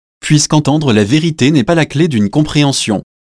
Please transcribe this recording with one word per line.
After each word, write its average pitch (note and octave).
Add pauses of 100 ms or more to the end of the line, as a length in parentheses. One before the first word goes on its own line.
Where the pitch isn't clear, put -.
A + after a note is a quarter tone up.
(200)
Puisqu'entendre D3
la G#2
vérité D#3
n'est C#3
pas E3+
la D#3+
clé E3
d'une G#2
compréhension C#3 (300)